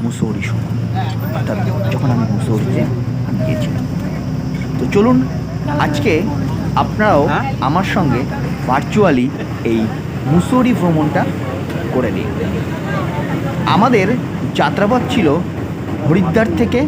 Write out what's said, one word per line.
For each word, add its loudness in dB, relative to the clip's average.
মুসৌরি -2
সময়, -2
অর্থাৎ -2
যখন 0
আমি 2
মুসৌরিতে 2
আমি -2
গিয়েছিলাম। -2
তো 0
চলুন 6
আজকে 2
আপনারাও 4
আমার 2
সঙ্গে 2
ভার্চুয়ালি 2
এই 2
মুসৌরি 4
ভ্রমণটা 2
করে 0
নিন। -2
আমাদের 4
যাত্রাপথ 2
ছিল 4
হরিদ্বার 4
থেকে 2